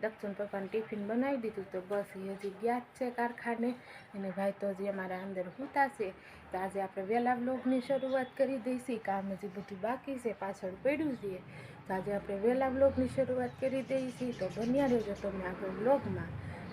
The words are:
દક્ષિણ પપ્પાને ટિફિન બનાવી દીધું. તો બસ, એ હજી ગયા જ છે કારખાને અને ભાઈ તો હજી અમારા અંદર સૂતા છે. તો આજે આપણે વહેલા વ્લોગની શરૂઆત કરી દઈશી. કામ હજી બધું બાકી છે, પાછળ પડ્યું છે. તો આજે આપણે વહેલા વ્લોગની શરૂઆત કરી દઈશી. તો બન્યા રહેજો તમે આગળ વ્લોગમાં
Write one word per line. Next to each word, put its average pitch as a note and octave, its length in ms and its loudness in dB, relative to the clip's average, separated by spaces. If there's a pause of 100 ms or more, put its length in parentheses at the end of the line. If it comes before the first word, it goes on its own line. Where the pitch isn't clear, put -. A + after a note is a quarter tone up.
દક્ષિણ G#3+ 320 -2
પપ્પાને G3 340 -4
ટિફિન G#3+ 420 -2
બનાવી C4 280 2
દીધું. A3 280 -4
તો F#3+ 160 -4
બસ, G3 360 -2
એ F#3+ 180 -6
હજી G3 280 -6
ગયા A#3+ 160 2
જ A#3+ 40 -4 (160)
છે B3 120 0
કારખાને A#3+ 640 0 (400)
અને G3 160 -4
ભાઈ G3 220 0
તો G3+ 180 -2
હજી G3 180 -2
અમારા F#3 340 -4
અંદર F#3+ 240 -4 (100)
સૂતા C#4 320 2
છે. G3 260 -4 (320)
તો F#3 120 -2
આજે F#3+ 240 0
આપણે G3 200 -2
વહેલા A#3+ 320 4
વ્લોગની B3+ 460 2
શરૂઆત C4 560 2
કરી C4+ 220 4
દઈશી. A#3+ 400 -2
કામ G3 340 0
હજી F#3+ 160 -6
બધું F#3+ 320 -8
બાકી B3+ 380 -2
છે, A#3 140 -2
પાછળ F#3+ 400 -4 (100)
પડ્યું C#4+ 340 2
છે. F#3 260 -6 (380)
તો - 140 -4
આજે F#3+ 200 0
આપણે G3+ 220 -2
વહેલા B3+ 320 6
વ્લોગની C4 400 6
શરૂઆત B3 420 2 (100)
કરી C4 220 2
દઈશી. B3+ 500 0
તો F#3 160 -2
બન્યા A#3 380 2
રહેજો G#3+ 280 4
તમે F#3+ 300 -4
આગળ F#3 240 -4
વ્લોગમાં G3 600 2 (440)